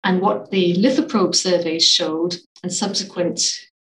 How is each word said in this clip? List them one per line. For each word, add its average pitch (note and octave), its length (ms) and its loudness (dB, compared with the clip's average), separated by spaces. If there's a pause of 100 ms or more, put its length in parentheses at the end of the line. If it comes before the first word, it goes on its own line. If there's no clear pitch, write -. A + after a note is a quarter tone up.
And F#3 140 2
what - 320 -2
the F3 240 2
lithoprobe G#3 580 2
surveys E3+ 540 0
showed, E3 480 0 (260)
and F3+ 120 -6
subsequent F#3 800 -4 (280)